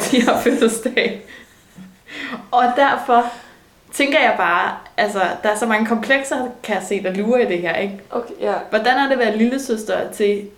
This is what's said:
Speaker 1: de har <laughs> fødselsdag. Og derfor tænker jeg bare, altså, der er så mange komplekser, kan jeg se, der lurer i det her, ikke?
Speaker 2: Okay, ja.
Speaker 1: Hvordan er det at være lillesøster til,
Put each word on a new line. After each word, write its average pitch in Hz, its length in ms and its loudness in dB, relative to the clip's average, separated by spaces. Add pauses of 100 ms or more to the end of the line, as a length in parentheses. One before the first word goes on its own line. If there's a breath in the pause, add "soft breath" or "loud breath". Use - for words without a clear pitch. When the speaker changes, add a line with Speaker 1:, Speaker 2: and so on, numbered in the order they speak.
(100)
Speaker 1:
de 247 120 4
har - 180 2
<laughs> - 40 -2
fødselsdag. - 760 0 (1300 loud breath)
Og 247 140 4 (120)
derfor 254 480 4 (680 loud breath)
tænker 277 280 2
jeg 226 180 4
bare, 180 320 2 (260)
altså, 202 240 0 (220)
der 220 60 0
er 208 80 2
så 233 100 -2
mange 220 200 2
komplekser, 269 500 0 (260)
kan 214 120 -4
jeg 190 140 -2
se, 196 140 -2
der 185 120 -2
lurer 220 260 2
i 220 60 2
det 180 120 -2
her, 170 180 -2
ikke? 196 240 -6 (100)
Speaker 2:
Okay, - 300 -6
ja. 208 120 -2 (180)
Speaker 1:
Hvordan 220 260 2
er 277 80 2
det 269 80 0
at 254 60 2
være 214 180 2
lillesøster 226 760 -2
til, 202 460 0